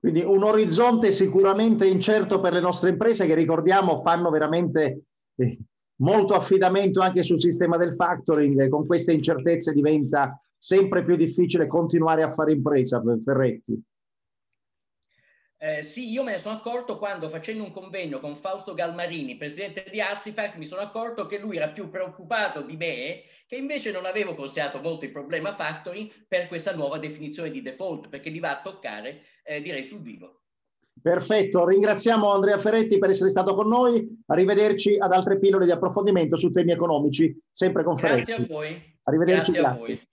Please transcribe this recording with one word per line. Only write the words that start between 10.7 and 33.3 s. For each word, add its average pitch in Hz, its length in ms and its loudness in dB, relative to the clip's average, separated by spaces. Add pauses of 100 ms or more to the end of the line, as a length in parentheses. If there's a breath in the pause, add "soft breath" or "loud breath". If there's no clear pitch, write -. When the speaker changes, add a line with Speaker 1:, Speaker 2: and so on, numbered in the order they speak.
Speaker 1:
più 170 100 4
difficile 165 520 2
continuare 160 540 2
a 151 120 0
fare 156 180 0
impresa, 131 500 2 (220)
Ferretti. 120 580 0 (1800)
Speaker 2:
Eh, 151 180 -4
sì, 226 300 -10
io 247 120 -4
me 226 100 -4
ne 180 60 -6
sono 214 180 -8
accorto 240 400 -8
quando, 185 320 -8
facendo 208 340 -10
un 175 80 -14
convegno 185 480 -10
con 147 160 -12
Fausto 190 380 -10
Galmarini, 170 640 -8
presidente 185 520 -12
di 208 120 -8
Assifac, 202 560 -8
mi 156 80 -14
sono 185 160 -12
accorto 226 440 -10
che 202 140 -10
lui 208 160 -10
era 151 140 -4
più 180 200 -14
preoccupato 185 720 -6
di 131 120 -14
me, 156 460 -10 (260 soft breath)
che 247 80 -14
invece 277 380 -8
non 180 100 -8
avevo 185 320 -6
considerato 143 460 -8
molto 156 240 -8
il - 60 -12
problema 156 420 -8
factoring 180 560 -10 (180 soft breath)
per 175 220 -4
questa 175 260 -6
nuova 147 220 -6
definizione 151 520 -10
di 135 120 -12
default, 151 480 -10
perché 143 200 -14
li 160 100 -12
va 160 180 -6
a - 40 -16
toccare, 123 600 -14 (200 soft breath)
eh, 151 200 -10
direi 147 240 -10
sul 110 160 -18
vivo. 92 400 -20 (600)
Speaker 1:
Perfetto, 190 640 2
ringraziamo 208 640 4
Andrea 202 280 4
Ferretti 214 400 2
per 196 140 4
essere 190 180 2
stato 190 260 0